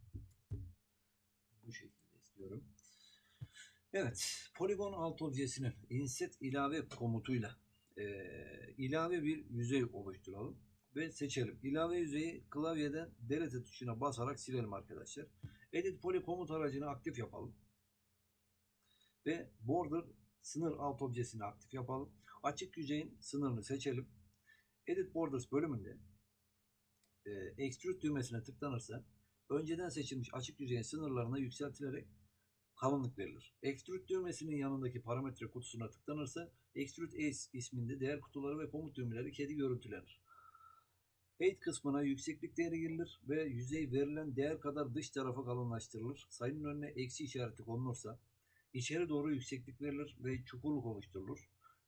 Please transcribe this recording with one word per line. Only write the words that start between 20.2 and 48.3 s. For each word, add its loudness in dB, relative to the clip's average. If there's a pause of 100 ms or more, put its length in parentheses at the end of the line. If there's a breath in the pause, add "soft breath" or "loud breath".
sınır 0
alt 0
objesini 0
aktif -6
yapalım. -2 (300 loud breath)
Açık -2
yüzeyin 0
sınırını 0
seçelim. 0 (800 soft breath)
Edit 2
borders 2
bölümünde, 2 (1300)
e, -6 (260)
extrude -2
düğmesine 0
tıklanırsa -4 (440 soft breath)
önceden 2
seçilmiş -2
açık -4
yüzeyin 2
sınırlarına 0
yükseltilerek -2 (680)
kalınlık 4
verilir. -6
Extrude -2
düğmesinin 2
yanındaki 0
parametre 0
kutusuna -6
tıklanırsa -4 (240 soft breath)
Extrude -2
Edge 2 (160)
isminde -2
değer 2
kutuları -2
ve -2
komut -4
düğmeleri -2
kedi -2
görüntülenir. -2 (1160 loud breath)
Height 6
kısmına 2
yükseklik 0
değeri 2
girilir -2
ve 2
yüzey 0
verilen 2
değer 2
kadar 0
dış -2
tarafa 0
kalınlaştırılır. -2
Sayının -2
önüne -2
eksi -2
işareti -2
konulursa -2 (540 soft breath)